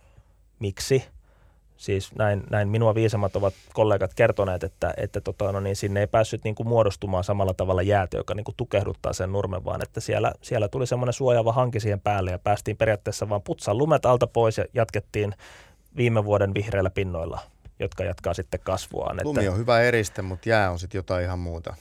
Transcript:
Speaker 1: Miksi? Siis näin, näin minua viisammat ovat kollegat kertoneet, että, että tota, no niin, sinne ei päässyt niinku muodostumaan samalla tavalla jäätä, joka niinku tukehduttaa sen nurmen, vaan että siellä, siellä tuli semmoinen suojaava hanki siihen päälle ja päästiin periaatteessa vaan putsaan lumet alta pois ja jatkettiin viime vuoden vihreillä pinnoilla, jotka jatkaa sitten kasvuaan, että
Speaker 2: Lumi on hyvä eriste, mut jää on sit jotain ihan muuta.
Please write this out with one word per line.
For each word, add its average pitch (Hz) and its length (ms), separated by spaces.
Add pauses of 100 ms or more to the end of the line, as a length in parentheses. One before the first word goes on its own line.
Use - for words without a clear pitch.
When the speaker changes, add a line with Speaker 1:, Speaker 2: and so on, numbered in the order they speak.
(600)
Speaker 1:
Miksi? 113 460 (720)
Siis - 380
näin, 104 340
näin 104 200
minua 110 260
viisammat 107 400
ovat 101 180 (200)
kollegat 101 400
kertoneet, 98 500
että, 85 340
että 101 240
tota, 98 300
no 98 80
niin, 98 160
sinne 101 240
ei 104 80
päässyt 110 360
niinku 110 200
muodostumaan 101 600
samalla 98 300
tavalla 92 280
jäätä, 98 360
joka - 180
niinku 104 220
tukehduttaa - 560
sen 95 180
nurmen, 95 340
vaan 92 180
että - 160
siellä, 110 420
siellä 107 260
tuli 131 200
semmoinen 123 260
suojaava 120 400
hanki 123 260
siihen 104 200
päälle 95 320
ja 90 80
päästiin 104 380
periaatteessa 107 520
vaan 101 120
putsaan 113 360
lumet 147 280
alta 120 220
pois 113 300
ja 104 160
jatkettiin 104 640 (600)
viime 117 280
vuoden 101 280
vihreillä 98 360
pinnoilla, 87 500 (400)
jotka 95 240
jatkaa 90 300
sitten 90 300
kasvuaan, - 520
että - 120
Speaker 2:
Lumi 123 200
on 92 100
hyvä 117 240
eriste, 117 400
mut 92 240
jää 107 260
on 87 80
sit 90 140
jotain 90 320
ihan 90 140
muuta. 85 420